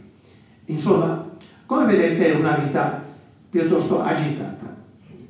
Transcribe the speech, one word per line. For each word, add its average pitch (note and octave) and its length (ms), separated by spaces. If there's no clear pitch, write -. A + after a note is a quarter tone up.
Insomma, - 640
come C#4 200
vedete E3+ 460
è D3 40
una D3+ 200
vita - 460
piuttosto E3 520
agitata. - 760